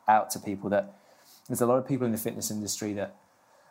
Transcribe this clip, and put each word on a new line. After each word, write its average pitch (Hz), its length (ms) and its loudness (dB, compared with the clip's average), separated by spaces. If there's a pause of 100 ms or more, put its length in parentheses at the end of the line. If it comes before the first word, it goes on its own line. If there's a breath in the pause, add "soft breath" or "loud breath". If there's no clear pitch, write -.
out 107 240 6
to - 80 -6
people 202 320 -6
that 196 240 0 (520 soft breath)
there's 123 140 -2
a 120 60 2
lot 123 100 6
of 135 100 -2
people 127 200 0
in 117 40 0
the 110 60 -2
fitness 110 320 -4
industry 107 440 -4
that 98 220 -6 (560 soft breath)